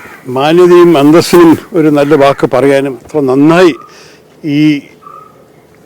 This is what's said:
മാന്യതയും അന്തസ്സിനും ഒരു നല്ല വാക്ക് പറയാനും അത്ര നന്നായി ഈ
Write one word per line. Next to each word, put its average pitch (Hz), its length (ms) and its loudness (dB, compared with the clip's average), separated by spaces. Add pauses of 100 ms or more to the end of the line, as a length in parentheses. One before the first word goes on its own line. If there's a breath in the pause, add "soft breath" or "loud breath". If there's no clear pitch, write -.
(360 loud breath)
മാന്യതയും 175 600 2
അന്തസ്സിനും 160 600 2 (160)
ഒരു 156 240 -2
നല്ല 143 180 0
വാക്ക് 139 380 -2
പറയാനും 139 400 -2 (100)
അത്ര - 160 -8
നന്നായി 147 540 0 (720 soft breath)
ഈ 147 360 -2 (1040)